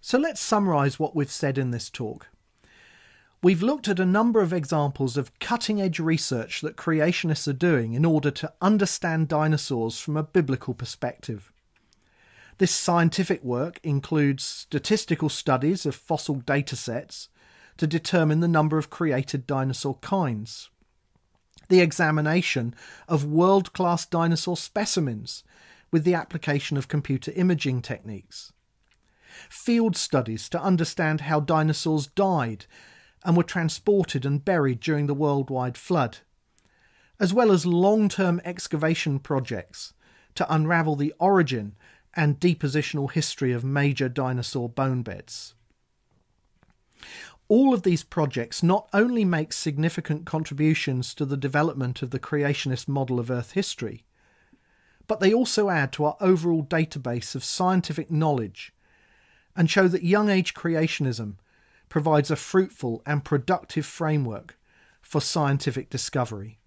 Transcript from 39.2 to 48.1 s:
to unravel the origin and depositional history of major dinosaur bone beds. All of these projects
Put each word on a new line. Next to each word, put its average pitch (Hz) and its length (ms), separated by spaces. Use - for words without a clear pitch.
to - 200
unravel 160 400
the 143 240
origin 135 560
and 147 240
depositional 147 720
history 143 400
of 120 140
major 139 460
dinosaur 127 580
bone 131 340
beds. - 520
All 262 240
of 208 100
these 175 220
projects 131 580